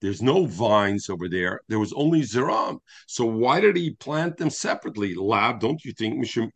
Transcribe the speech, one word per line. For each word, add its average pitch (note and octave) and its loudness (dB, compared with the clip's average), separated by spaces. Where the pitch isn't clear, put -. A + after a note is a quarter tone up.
There's G2+ -4
no D#3 4
vines G2+ 2
over F2+ -6
there. F#2 -2
There A2 -2
was G#2+ 0
only D#3 2
Zeram. B2+ -2
So - -2
why A#2 2
did G3+ 6
he E3+ -2
plant D#3+ -4
them D#3+ -2
separately? G#2 -4
Lab, G#2 2
don't C3+ -2
you - -12
think? A2+ -4
Mishum A2+ -2